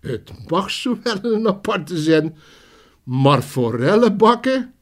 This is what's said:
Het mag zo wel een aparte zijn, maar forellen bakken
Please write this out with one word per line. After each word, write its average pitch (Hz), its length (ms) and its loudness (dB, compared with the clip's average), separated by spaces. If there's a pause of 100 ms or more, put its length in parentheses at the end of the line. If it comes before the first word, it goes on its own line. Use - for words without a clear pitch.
Het - 500 -10
mag 190 200 -2
zo - 320 -4
wel 214 220 -4
een 220 240 0
aparte 185 500 -4
zijn, 156 380 0 (680)
maar 131 400 2
forellen 143 720 0
bakken 240 640 0